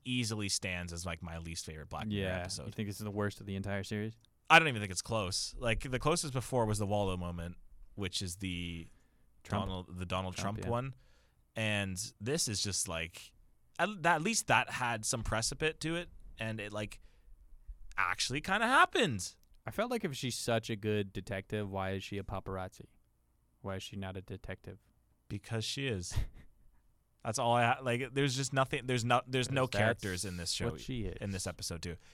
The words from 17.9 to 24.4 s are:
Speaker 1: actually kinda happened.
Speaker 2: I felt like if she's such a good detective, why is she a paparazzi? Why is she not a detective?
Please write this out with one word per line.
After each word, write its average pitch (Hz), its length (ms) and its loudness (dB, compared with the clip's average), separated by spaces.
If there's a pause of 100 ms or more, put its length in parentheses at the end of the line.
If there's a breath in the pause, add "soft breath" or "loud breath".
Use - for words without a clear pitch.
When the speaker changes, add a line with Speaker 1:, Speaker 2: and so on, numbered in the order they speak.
Speaker 1:
actually 95 440 0
kinda 202 260 2
happened. 254 680 6 (320)
Speaker 2:
I - 40 -8
felt 226 200 0
like 240 140 -2
if 151 120 -2
she's 123 200 -2
such 113 340 2
a 113 60 -2
good 104 360 0
detective, 98 580 -4
why 95 220 -2
is 95 100 -2
she 101 160 -6
a 98 60 -4
paparazzi? 95 640 -6 (720)
Why 98 160 -4
is 95 60 -6
she - 140 -10
not 95 200 -6
a 95 60 -8
detective? 95 560 -12 (500)